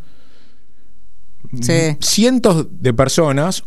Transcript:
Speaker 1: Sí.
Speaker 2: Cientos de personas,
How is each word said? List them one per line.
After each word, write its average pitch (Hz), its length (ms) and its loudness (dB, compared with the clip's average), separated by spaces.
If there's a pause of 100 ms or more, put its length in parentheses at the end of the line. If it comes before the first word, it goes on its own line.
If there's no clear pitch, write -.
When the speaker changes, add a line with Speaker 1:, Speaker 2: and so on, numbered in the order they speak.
(1600)
Speaker 1:
Sí. 160 380 2
Speaker 2:
Cientos 208 680 4
de 127 240 0
personas, 143 720 2